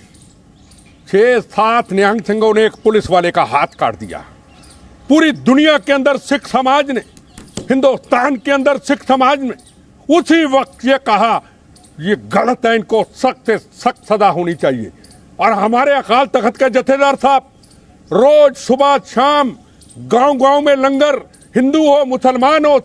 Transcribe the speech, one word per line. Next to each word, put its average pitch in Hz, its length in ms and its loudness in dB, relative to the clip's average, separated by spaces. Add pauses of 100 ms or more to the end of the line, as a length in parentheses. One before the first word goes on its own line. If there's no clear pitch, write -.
(1080)
छह 226 320 0
सात 226 520 -2
निहंग 202 280 0
सिंहों 214 340 -2
ने 214 100 2
एक 214 80 0 (120)
पुलिस 220 260 0
वाले 175 200 2
का 170 120 0
हाथ 139 240 -2
काट 117 320 -4
दिया। 82 260 -14 (840)
पूरी 311 240 2
दुनिया 269 460 2
के 285 140 -4
अंदर 277 240 0
सिख - 300 -6
समाज 269 440 0
ने, 247 100 -6 (580)
हिंदुस्तान 262 760 0
के 254 140 -6
अंदर 277 280 0
सिख - 240 -4
समाज 269 400 0
ने 247 100 -8 (680)
उसी 320 260 0
वक्त 262 400 -4
ये 262 140 0
कहा, 202 440 0 (580)
"ये 190 160 -2
गलत 226 500 -2
है, 226 100 0
इनको 214 280 -2 (100)
सख्त - 320 -4
से 214 120 -2
सख्त - 540 -6
सजा 202 160 2
होनी 170 260 -4
चाहिए।" 123 360 -4 (500)
और 208 120 2
हमारे 233 400 0
अकाल 254 340 0
तख्त 233 300 -2
के 262 140 0
जथेदार 269 460 0
साहब 277 260 0 (720)
रोज 277 440 4
सुबह 277 420 0
शाम 277 580 -2 (420)
गांव-गांव 262 640 0
में 285 160 2
लंगर, 269 540 -2 (260)
हिंदू 285 380 2
हो, 285 100 2
मुसलमान 254 600 0
हो, 285 200 2